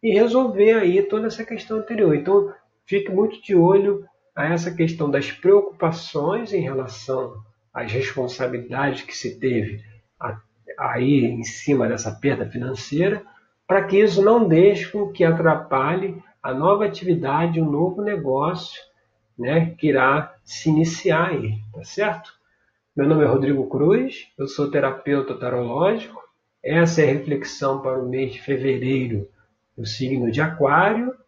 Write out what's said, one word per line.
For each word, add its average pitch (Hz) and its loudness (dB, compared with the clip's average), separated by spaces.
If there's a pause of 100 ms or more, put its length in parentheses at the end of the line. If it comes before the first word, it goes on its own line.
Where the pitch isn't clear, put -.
e 226 2
resolver 226 4
aí 196 4
toda 220 -2
essa 220 -6
questão 220 -8
anterior. 214 2
Então, 202 2 (320)
fique 196 -2
muito 202 0
de 202 -4
olho 196 4 (300)
a 147 -4
essa 170 -4
questão 160 -2
das 139 -2
preocupações 190 0
em 190 0
relação 131 -6 (380)
às 117 -8
responsabilidades 127 -4
que - -16
se - -10
teve 113 -2 (380)
a-, 110 -10 (380)
aí 127 2
em 113 -4
cima 123 -2
dessa 113 -6
perda 123 -4
financeira, 135 -4 (440)
pra 185 2
que 185 2
isso 196 4
não 220 6
deixe 180 4
com 208 -4
que 175 2
atrapalhe 165 0 (200)
a 131 -6
nova 190 2
atividade, 165 -2
um 156 0
novo 180 -2
negócio, 165 -4 (560)
né, 156 0
que 156 0
irá 143 2 (100)
se - -6
iniciar 165 2
aí, 113 -4 (140)
tá 151 -16
certo? - -6 (680)
Meu 139 2
nome 151 4
é - 2
Rodrigo 135 0
Cruz, 160 0 (100)
eu 139 -6
sou 139 -4
terapeuta 139 -2
tarológico. 123 -2 (400)
Essa 165 2
é 143 6
a - 2
reflexão 139 -4
para 131 -2
o 127 -4
mês 127 -4
de - -16
fevereiro 127 -2 (480)
do 117 -10
signo 127 -4
de 123 -2
Aquário. 175 2 (160)